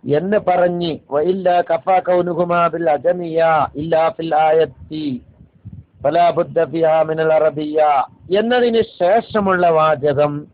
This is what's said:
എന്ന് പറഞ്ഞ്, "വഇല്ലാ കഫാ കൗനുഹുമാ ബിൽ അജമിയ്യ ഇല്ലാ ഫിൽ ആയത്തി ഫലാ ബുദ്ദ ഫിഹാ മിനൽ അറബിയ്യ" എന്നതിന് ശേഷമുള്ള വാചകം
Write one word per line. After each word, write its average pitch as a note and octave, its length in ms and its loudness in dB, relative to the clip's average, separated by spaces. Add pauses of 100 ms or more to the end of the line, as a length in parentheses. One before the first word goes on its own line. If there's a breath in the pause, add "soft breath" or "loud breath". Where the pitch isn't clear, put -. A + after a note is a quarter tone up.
(140)
എന്ന് F#3+ 240 0
പറഞ്ഞ്, F3 600 0 (120)
"വഇല്ലാ F3 500 0
കഫാ E3+ 380 0
കൗനുഹുമാ F3 680 0
ബിൽ E3 220 -2
അജമിയ്യ D#3+ 840 0
ഇല്ലാ D#3+ 340 0
ഫിൽ D#3+ 260 -6
ആയത്തി D#3 840 -2 (840)
ഫലാ E3 260 2
ബുദ്ദ D#3+ 340 -2
ഫിഹാ D#3+ 380 0
മിനൽ D#3+ 320 0
അറബിയ്യ" D3+ 720 0 (340)
എന്നതിന് A#3 440 0
ശേഷമുള്ള F#3+ 880 0
വാചകം D3 840 0